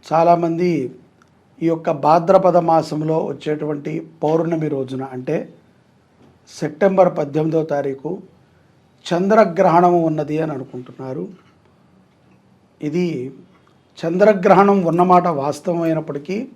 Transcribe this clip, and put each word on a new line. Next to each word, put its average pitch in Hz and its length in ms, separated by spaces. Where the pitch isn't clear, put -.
చాలామంది 165 800
ఈ 160 40
యొక్క 165 240
భాద్రపద 170 680
మాసంలో 160 680
వచ్చేటువంటి 151 880
పౌర్ణమి 160 460
రోజున, 131 340
అంటే 135 460
సెప్టెంబర్ 175 580
పద్దెనిమిదో 156 440
తారీఖు 143 560
చంద్రగ్రహణం 180 960
ఉన్నది 156 360
అని 156 140
అనుకుంటున్నారు. 131 760
ఇది 147 520
చంద్రగ్రహణం 196 840
ఉన్నమాట 175 440
వాస్తవమైనప్పటికీ 160 1300